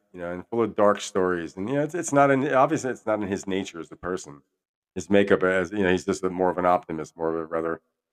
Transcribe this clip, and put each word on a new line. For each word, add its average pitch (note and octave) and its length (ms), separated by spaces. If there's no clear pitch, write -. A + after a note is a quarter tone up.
you F2+ 80
know, F2 120
and F2+ 160
full A#2 140
of G#2+ 120
dark G#2 260
stories." F2+ 560
And, F#2+ 120
you C#3 80
know, C#3+ 60
it's, D#3 120
it's E3+ 180
not C#3 180
an, C3+ 220
obviously, C3 380
it's - 160
not G#2+ 160
in G2+ 60
his F#2+ 180
nature F#2+ 340
as D#2 120
a D#2 40
person. F2 460
His F#2 120
makeup G2 360
as, F#2 260
you G#2 140
know, F2+ 80
he's F#2 120
just F#2+ 200
a, F#2 60
more F2+ 200
of E2 80
an F2+ 80
optimist, F2 500
more E2 160
of E2 80
a D#2+ 60
rather, E2 340